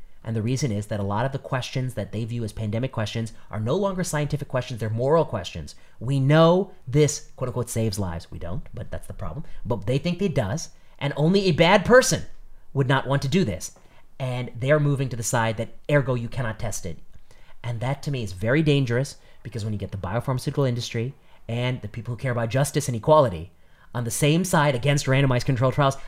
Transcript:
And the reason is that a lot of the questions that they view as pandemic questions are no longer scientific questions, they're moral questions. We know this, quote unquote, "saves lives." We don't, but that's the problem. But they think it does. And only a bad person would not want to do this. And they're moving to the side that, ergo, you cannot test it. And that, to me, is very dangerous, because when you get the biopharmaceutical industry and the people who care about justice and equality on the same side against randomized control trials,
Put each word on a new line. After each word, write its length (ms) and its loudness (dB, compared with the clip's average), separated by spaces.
And 120 -4
the 60 0
reason 300 0
is 160 -4
that 120 -4
a 40 -2
lot 220 0
of 60 -2
the 80 -6
questions 540 -4
that 180 -6
they 140 -4
view 180 -6
as 80 -6
pandemic 400 -4
questions 400 -4
are 100 -8
no 160 0
longer 280 0
scientific 460 -4
questions, 300 -4
they're 100 -4
moral 340 2
questions. 520 -8
We 200 -2
know 520 6
this, 500 2
quote 100 -6
unquote, 220 -4
"saves 280 0
lives." 320 -4
We 80 -12
don't, 360 -6
but 180 -10
that's 160 -8
the 60 -10
problem. 320 -8
But 200 -2
they 120 0
think 240 -2
it 140 0
does. 340 -2
And 160 -2
only 300 4
a 60 4
bad 340 6
person 380 6
would 140 2
not 200 2
want 140 0
to 80 -4
do 160 4
this. 260 -6
And 400 -4
they're 200 4
moving 300 2
to 60 -6
the 80 -6
side 320 2
that, 200 -6
ergo, 260 4
you 120 -4
cannot 320 -4
test 260 -4
it. 140 -6
And 160 -4
that, 240 -2
to 80 -4
me, 100 -2
is 120 -6
very 280 2
dangerous, 540 2
because 220 -8
when 100 -2
you 60 -4
get 120 -8
the 60 -8
biopharmaceutical 720 -2
industry 460 -4
and 340 -2
the 60 -10
people 260 -8
who 60 -8
care 140 -2
about 160 0
justice 400 0
and 80 -2
equality 540 4
on 80 -2
the 80 -4
same 320 4
side 320 2
against 320 2
randomized 380 4
control 260 2
trials, 260 2